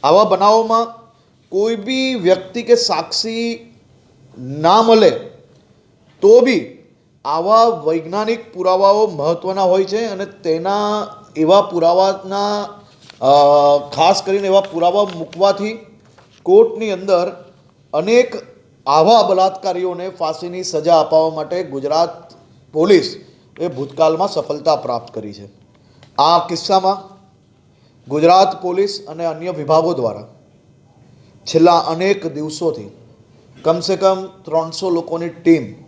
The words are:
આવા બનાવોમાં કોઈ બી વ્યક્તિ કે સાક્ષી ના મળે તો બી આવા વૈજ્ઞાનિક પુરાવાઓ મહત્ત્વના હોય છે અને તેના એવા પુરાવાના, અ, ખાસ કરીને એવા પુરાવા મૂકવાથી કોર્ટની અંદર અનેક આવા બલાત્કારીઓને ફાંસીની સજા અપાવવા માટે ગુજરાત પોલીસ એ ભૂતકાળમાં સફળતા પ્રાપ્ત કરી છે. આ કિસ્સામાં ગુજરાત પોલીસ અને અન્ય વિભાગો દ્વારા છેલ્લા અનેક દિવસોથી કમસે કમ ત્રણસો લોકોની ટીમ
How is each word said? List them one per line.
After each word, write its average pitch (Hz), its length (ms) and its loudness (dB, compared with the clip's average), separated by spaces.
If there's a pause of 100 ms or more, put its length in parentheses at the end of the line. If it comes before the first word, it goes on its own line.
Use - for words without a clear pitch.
આવા 175 200 6
બનાવોમાં 220 680 2 (560)
કોઈ 214 260 -2
બી 262 400 -4
વ્યક્તિ 185 480 -2
કે 233 120 4
સાક્ષી 226 960 -6 (640)
ના 151 440 0
મળે 220 500 2 (920)
તો 226 200 8
બી 165 360 -2 (480)
આવા 185 400 2
વૈજ્ઞાનિક 202 880 -4
પુરાવાઓ 196 540 2
મહત્ત્વના 170 540 -4
હોય 190 220 2
છે 208 220 -4
અને 196 200 -8
તેના 196 840 -4 (280)
એવા 160 260 4
પુરાવાના, 190 1160 -2 (420)
અ, 123 40 -4 (720)
ખાસ 185 280 2
કરીને 196 240 -2
એવા 196 140 4
પુરાવા 180 420 -2
મૂકવાથી 196 760 -4 (640)
કોર્ટની 220 480 2
અંદર 180 400 -2 (640)
અનેક 226 420 0 (520)
આવા 180 360 4
બલાત્કારીઓને 185 840 -2
ફાંસીની 175 540 -8
સજા 165 360 2
અપાવવા 160 300 2
માટે 156 340 -6
ગુજરાત 143 680 -4 (400)
પોલીસ 165 440 2 (420)
એ 170 80 -4
ભૂતકાળમાં 160 600 -2
સફળતા 151 480 -4
પ્રાપ્ત 120 380 -8
કરી 104 200 -12
છે. 101 160 -20 (680)
આ 170 300 2
કિસ્સામાં 190 680 -2 (920)
ગુજરાત 175 540 2
પોલીસ 185 460 -4
અને 165 180 -10
અન્ય 165 260 -8
વિભાગો 160 420 0
દ્વારા 110 340 -6 (1200)
છેલ્લા 170 300 4
અનેક 165 560 -2
દિવસોથી 147 560 -6 (720)
કમસે 170 340 0
કમ 190 300 0
ત્રણસો 165 640 -6
લોકોની 165 400 -4
ટીમ 160 440 0 (140)